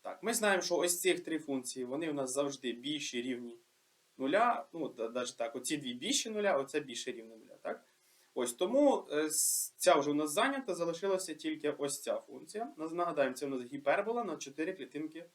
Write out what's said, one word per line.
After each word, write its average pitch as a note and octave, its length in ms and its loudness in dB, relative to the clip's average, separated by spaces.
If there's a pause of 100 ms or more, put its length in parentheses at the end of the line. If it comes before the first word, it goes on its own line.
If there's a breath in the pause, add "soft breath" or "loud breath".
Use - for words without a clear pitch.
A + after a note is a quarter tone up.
Так, - 200 -10
ми A3+ 120 0
знаємо, G3+ 280 4
що F3 140 2
ось F3 240 2
цих F3 240 2
три D#3+ 140 -2
функції, C3 460 -2
вони D3+ 260 -2
у C#3+ 40 -2
нас C3 180 -2
завжди C#3 400 0
більші, B2+ 500 -4
рівні A#2+ 360 -6 (600)
нуля. G3+ 540 2
Ну, D#3+ 160 -4
да-, A2+ 200 -4
навіть B2 280 -4
так, A#2 200 -4
оці D3 200 -2
дві B2+ 180 -6
більші G#3 360 -2
нуля, G3+ 260 2
оце C#3 240 0
більше B2+ 320 -8
рівне A2+ 240 -12
нуля, - 260 -20
так? - 220 -8 (500 soft breath)
Ось, B2 180 0
тому, B3 580 6
е, D3+ 160 2
с-, - 500 0
ця F3 180 8
вже C#3+ 160 4
у D3 40 2
нас D3+ 180 0
зайнята, C4 420 0
залишилася E3+ 600 -2
тільки D3+ 360 -2
ось C#3+ 320 -4
ця - 140 -2
функція. G#3 600 -8
Наз-, D#3+ 180 -6
нагадаємо, D3+ 400 2
це C#3+ 120 -6
у - 20 -2
нас C3 140 -2
гіпербола F3+ 600 0
на D#3+ 120 -4
чотири D#3+ 360 -4
клітинки D#3 520 -8 (100)